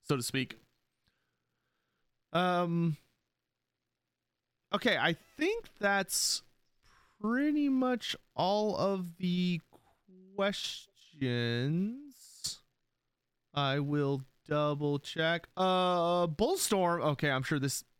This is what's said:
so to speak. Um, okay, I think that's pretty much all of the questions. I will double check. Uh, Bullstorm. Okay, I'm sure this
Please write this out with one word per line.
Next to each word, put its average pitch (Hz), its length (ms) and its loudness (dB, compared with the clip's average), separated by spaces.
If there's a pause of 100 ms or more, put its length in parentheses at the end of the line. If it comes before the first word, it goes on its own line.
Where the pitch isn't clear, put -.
so 147 120 0
to 127 60 -2
speak. - 380 -4 (1700)
Um, 170 640 2 (1800)
okay, 202 240 2
I 156 180 2 (220)
think 427 320 -2 (100)
that's 196 600 0 (800)
pretty 285 480 0
much 254 460 0 (200)
all 202 400 0
of 185 440 -2
the 180 420 0 (760)
questions. - 540 -4 (2750)
I 143 260 0
will 143 440 0 (240)
double 147 520 0
check. 165 560 -2
Uh, 180 720 2
Bullstorm. 185 760 2
Okay, 147 280 0
I'm 131 120 -2
sure 151 160 0
this 135 260 -4 (140)